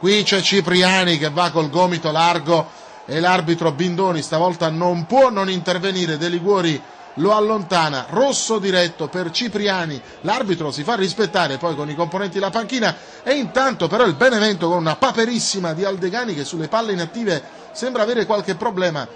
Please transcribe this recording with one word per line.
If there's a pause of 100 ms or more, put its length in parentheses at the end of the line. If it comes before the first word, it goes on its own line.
Qui
c'è
Cipriani
che
va
col
gomito
largo (380)
e
l'arbitro
Bindoni
stavolta
non
può
non
intervenire.
De
Liguori (320)
lo
allontana,
rosso
diretto
per
Cipriani, (200)
l'arbitro
si
fa
rispettare
poi
con
i
componenti
della
panchina (260)
e
intanto
però
il
Benevento
con
una
paperissima
di
Aldegani
che
sulle
palle
inattive (300)
sembra
avere
qualche
problema